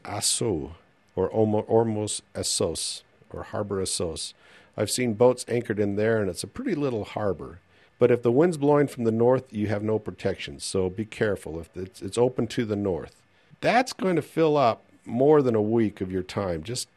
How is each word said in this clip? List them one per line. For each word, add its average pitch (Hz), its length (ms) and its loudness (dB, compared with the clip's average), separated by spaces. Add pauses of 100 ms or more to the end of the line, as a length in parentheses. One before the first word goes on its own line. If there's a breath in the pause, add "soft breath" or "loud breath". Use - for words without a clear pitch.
Asso, 92 720 -4 (400)
or 92 140 0
Omo-, 107 380 2
Ormos 110 540 0 (120)
Assos, - 680 -4 (280)
or 80 120 -10
Harbor 101 380 -6
Assos. 90 520 -6 (420 soft breath)
I've 107 140 -2
seen 123 240 0
boats 123 340 4
anchored 117 320 -2
in 101 160 0
there, 110 240 2
and 98 100 -2
it's 87 140 -8
a 101 40 -8
pretty 247 260 -6
little 131 300 -2
harbor. 82 560 -4 (400 soft breath)
But 123 100 6
if 120 140 2
the 120 80 2
wind's 160 260 4
blowing 143 300 4
from 123 160 -8
the 113 80 2
north, 123 420 2
you 104 140 -2
have 104 160 -2
no 107 160 0
protection, 90 600 -6
so 92 300 -2
be 107 160 -6
careful. 85 540 -4
If - 180 -16
it's, 95 240 -12
it's 98 160 -10
open 123 300 2
to 120 180 -4
the 104 100 -2
north. 95 460 -4 (400 soft breath)
That's 226 320 2
going 185 220 -2
to 143 80 0
fill 156 340 2
up 117 260 2 (220)
more 135 380 6
than 123 100 2
a 107 80 4
week 110 400 2
of 92 100 -4
your 92 120 -2
time 90 400 -4
just 120 340 -8